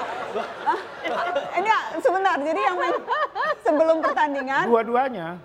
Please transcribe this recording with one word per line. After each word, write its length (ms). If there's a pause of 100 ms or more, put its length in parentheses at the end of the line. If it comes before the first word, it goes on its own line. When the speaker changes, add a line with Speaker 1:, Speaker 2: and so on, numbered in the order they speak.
(640)
Speaker 1:
Ah, 160 (720)
ini 160 (260)
sebentar, 400
jadi 240
yang 140
main 200 (680)
sebelum 400
pertandingan? 680
Speaker 2:
Dua-duanya. 800